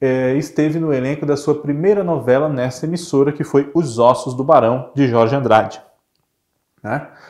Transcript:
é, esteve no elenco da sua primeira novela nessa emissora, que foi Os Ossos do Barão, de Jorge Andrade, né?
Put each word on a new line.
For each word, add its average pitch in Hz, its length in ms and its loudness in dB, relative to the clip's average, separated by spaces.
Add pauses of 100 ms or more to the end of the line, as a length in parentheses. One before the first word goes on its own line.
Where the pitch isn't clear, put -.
é, 131 340 0
esteve 151 440 -2
no 160 140 -2
elenco 139 340 -4
da 143 100 0
sua 147 240 -2
primeira 180 440 0
novela 135 440 0
nessa 127 380 -4
emissora, 147 460 0
que 151 100 -8
foi 143 320 0
Os 139 240 -2
Ossos 127 360 2
do 131 100 -6
Barão, 127 500 2
de 139 140 2
Jorge 117 260 2
Andrade, 113 460 2 (1040)
né? 123 260 -6 (220)